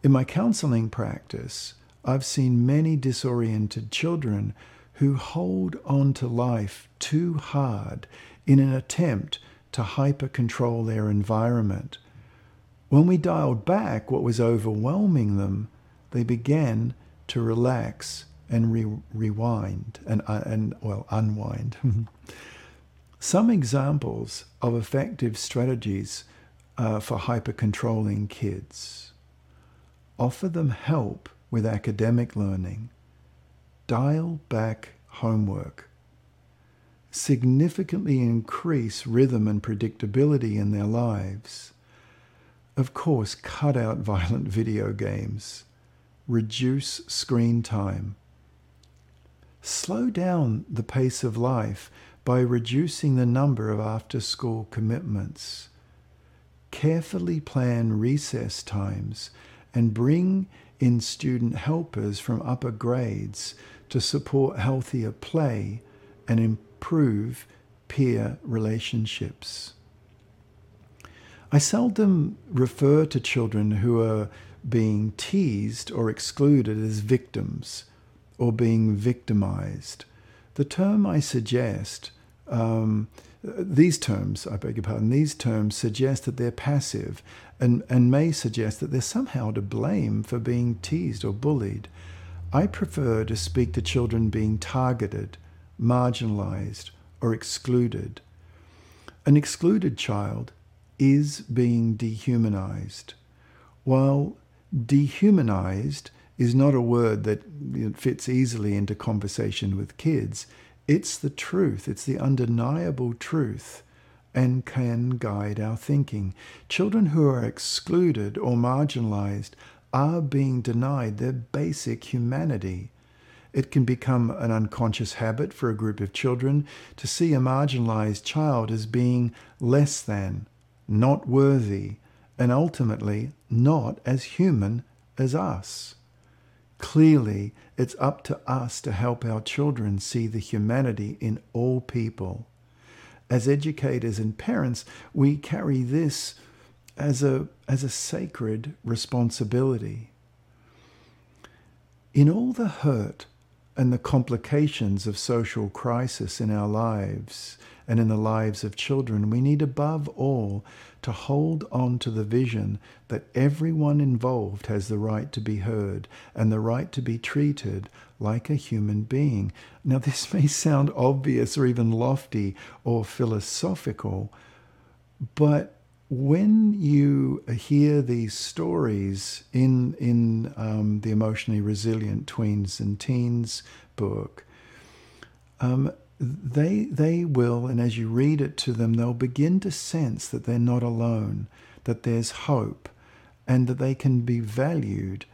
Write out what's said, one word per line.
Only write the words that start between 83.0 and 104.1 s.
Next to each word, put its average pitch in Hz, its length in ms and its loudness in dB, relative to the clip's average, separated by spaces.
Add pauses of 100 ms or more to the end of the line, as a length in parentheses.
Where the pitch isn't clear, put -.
these 175 560 4
terms, 98 480 -4
I 104 100 -6
beg 110 200 -6
your 107 60 -4
pardon, 107 280 0
these 143 240 2
terms 110 420 0
suggest 131 480 0
that 127 120 -4
they're 120 140 -2
passive 135 720 -4 (380)
and, 123 280 4
and 123 220 6
may 151 220 4
suggest 110 480 -2
that 151 100 -4
they're 131 100 0
somehow 131 520 -4
to 101 100 -4
blame 110 600 -2
for 120 160 -4
being 120 380 0
teased 147 480 -4
or 107 80 -2
bullied. 107 560 -2 (640)
I 185 140 4
prefer 120 580 0
to 110 120 -4
speak - 380 0
to - 80 -2
children 113 480 0
being 110 280 0
targeted, 120 800 -2 (420)
marginalized, 107 1080 0 (300)
or 117 120 2
excluded. 113 880 -2 (1080)
An 143 100 8
excluded 170 600 2
child 107 540 -4 (460)
is 143 440 4
being 117 520 2
dehumanized. 107 1200 -2 (680)
While 139 520 2 (500)